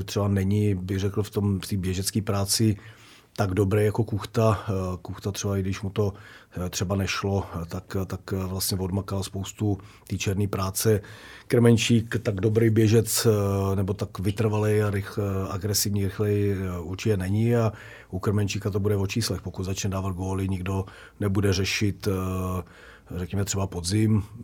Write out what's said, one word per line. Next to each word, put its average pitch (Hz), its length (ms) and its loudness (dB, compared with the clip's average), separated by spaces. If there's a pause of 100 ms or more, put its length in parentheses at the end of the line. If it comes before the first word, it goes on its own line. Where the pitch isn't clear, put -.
třeba 101 220 0
není, 101 480 2
bych 92 240 -2
řekl, 101 240 -2
v 98 60 -8
tom, 101 300 0
v - 80 -8
té 104 100 -2
běžecké 95 440 -2
práci 101 560 2 (600)
tak 95 160 0
dobrý 104 320 4
jako 107 180 2
Kuchta. 107 680 0
Eh, 92 320 -2
Kuchta 98 300 -8
třeba, 98 260 -2
i 98 40 2
když 98 200 -4
mu 98 80 -6
to, 101 240 0 (520)
eh, 90 40 -6
třeba 95 260 -2
nešlo, 98 500 0 (160)
eh, 82 40 -8
tak, 92 360 -8
eh, 90 40 -4
tak, 92 140 -8 (140)
eh, 95 120 -2
vlastně 95 320 -2
odmakal 95 460 -2
spoustu 98 540 -2 (300)
té 98 100 -4
černé 101 300 0
práce. 98 540 0 (460)
Krmenčík, 117 760 6
tak 107 120 -2
dobrý 110 340 4
běžec, 110 580 4 (440)
eh, 98 40 0
nebo 101 180 0
tak - 260 -6
vytrvalej 107 640 2
a 104 60 0
rych-, 98 300 -4
eh, 95 340 -2
agresivní, 101 500 -2
rychlej, 101 480 0
eh, 92 280 -4
určitě 95 380 -2
není 104 380 2
a 113 160 4 (400)
u 92 80 -6
Krmenčíka 104 500 0
to 98 100 -2
bude 104 180 2
o 98 100 0
číslech. 98 340 -2
Pokud 92 220 -8
začne 95 260 -4
dávat 95 260 -2
góly, 95 340 -2
nikdo 95 360 -2 (340)
nebude 101 340 2
řešit, 95 540 -2
eh, 92 560 -2 (560)
řekněme 98 260 -4
třeba 95 220 -2
podzim. 104 560 2 (200)